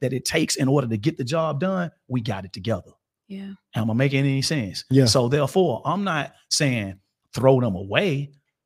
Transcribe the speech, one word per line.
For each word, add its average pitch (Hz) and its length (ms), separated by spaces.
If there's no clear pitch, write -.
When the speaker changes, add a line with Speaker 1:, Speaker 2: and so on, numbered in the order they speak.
Speaker 1:
that 127 100
it 127 120
takes - 300
in 131 140
order 135 180
to 110 100
get 156 220
the 139 60
job 156 340
done, 185 320
we 123 140
got 98 240
it 92 80
together. 101 400
Speaker 2:
Yeah. 196 280
Speaker 1:
Am 113 160
I 110 40
making 135 260
any 135 220
sense? 123 460
Speaker 3:
Yeah. 131 180
Speaker 1:
So 120 220
therefore, 147 560
I'm 185 200
not 156 280
saying 110 520
throw 127 260
them 113 140
away 139 560